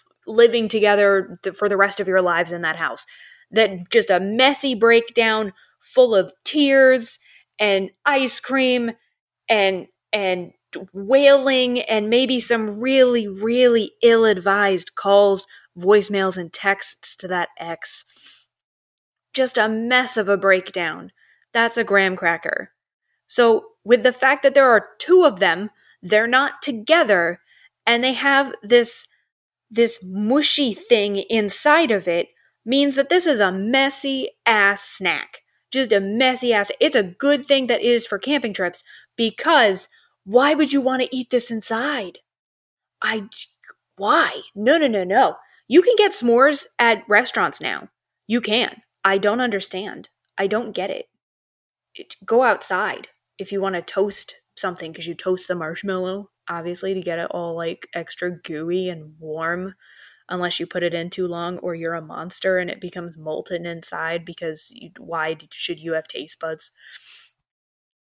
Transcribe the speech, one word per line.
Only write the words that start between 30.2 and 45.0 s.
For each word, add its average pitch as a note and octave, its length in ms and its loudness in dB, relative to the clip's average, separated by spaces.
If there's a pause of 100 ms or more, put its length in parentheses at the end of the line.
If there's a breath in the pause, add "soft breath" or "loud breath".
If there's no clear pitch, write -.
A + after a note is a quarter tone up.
thing G3+ 440 0 (140)
inside B3 580 2
of F#3+ 180 -2
it E3+ 220 -2 (340)
means C#4 320 0
that C#4 140 -2
this F4 160 2
is C#4 140 2
a F#3+ 120 2
messy C4 800 -2 (160)
ass G3+ 380 2
snack. - 580 -6 (300)
Just B3+ 200 0
a G3+ 80 4
messy A#3+ 540 0
ass, G3+ 160 0 (100)
it's D4 160 2
a A3 60 2
good C4+ 420 0
thing C4+ 240 0
that A#3+ 140 0
it A#3+ 60 0
is A#3 180 2
for G3+ 140 -6
camping B3+ 340 -2
trips, F3 300 -6 (340 loud breath)
because A3+ 720 2 (360 soft breath)
why B3+ 280 4
would C#4+ 180 0
you C#4 80 2
wanna B3+ 320 -2
eat B3+ 200 -8
this A#3+ 180 0
inside? A3+ 720 -6 (800)
I A3 200 -4 (100)
j-, - 160 -14 (500)
why? A#3+ 440 0 (120)
No, A#3 240 2
no, D4+ 100 2
no, G#3 160 -2